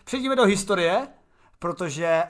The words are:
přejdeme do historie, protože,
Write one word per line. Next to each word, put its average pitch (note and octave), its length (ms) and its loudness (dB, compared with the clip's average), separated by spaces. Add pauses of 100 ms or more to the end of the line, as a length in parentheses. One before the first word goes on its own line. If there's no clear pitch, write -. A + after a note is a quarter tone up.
přejdeme C4 320 0
do B3 80 6
historie, G3 640 0 (500)
protože, E3 720 -2